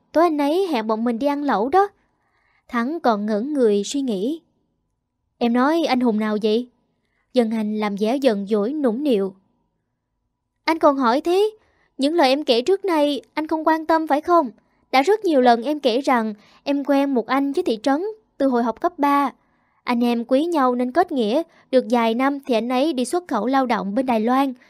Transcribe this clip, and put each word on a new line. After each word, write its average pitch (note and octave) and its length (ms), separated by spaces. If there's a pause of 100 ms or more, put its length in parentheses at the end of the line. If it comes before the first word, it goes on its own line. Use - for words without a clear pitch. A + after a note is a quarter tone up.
(120)
tối D#4 120
anh D#4 140
ấy D#4 280
hẹn A#3 200
bọn A3 180
mình A#3+ 140
đi C#4 80
ăn C#4+ 160
lẩu A#3 260
đó." G4 200 (800)
Thắng B3+ 320
còn G#3+ 260
ngẩn A3 260
người G#3+ 320
suy C#4+ 160
nghĩ. B3+ 400 (1000)
"Em A#3+ 140
nói D4 320
anh B3+ 160
Hùng A3+ 180
nào G#3+ 240
vậy?" A3 260 (640)
Dân A#3 180
Anh G#3+ 300
làm G#3 200
vẻ A3 160
giận A3 300
dỗi G#3+ 260
nũng C4+ 300
nịu. G3 320 (1300)
"Anh D#4+ 140
còn D4 180
hỏi C4 240
thế? F#4+ 300 (480)
Những C#4 160
lời D#4 140
em C#4+ 160
kể A#3+ 180
trước F#4+ 220
nay D4 360 (140)
anh D#4 120
không D#4+ 200
quan D#4+ 200
tâm D#4+ 200
phải D4 140
không? D#4+ 300 (420)
Đã C4 100
rất G4+ 220
nhiều D#4 160
lần A#3+ 220
em D4 180
kể A#3+ 200
rằng A#3 340 (300)
em C#4+ 200
quen C#4 300
một A3+ 120
anh C#4 260
với F4+ 120
thị A#3 180
trấn C#4+ 200 (360)
từ C#4 80
hồi A#3+ 160
học A3+ 180
cấp F4 180
ba. C#4+ 340 (520)
Anh B3 200
em A#3+ 200
quý C4+ 200
nhau C#4 300
nên B3 180
kết F4 200
nghĩa, B3+ 300 (280)
được B3+ 200
vài A3+ 240
năm C4+ 320
thì B3+ 80
anh A3 140
ấy C4 240
đi B3 120
xuất F4 240
khẩu G#3+ 180
lao C4 200
động G3 280
bên C4 120
Đài A#3 140
Loan. B3+ 340 (160)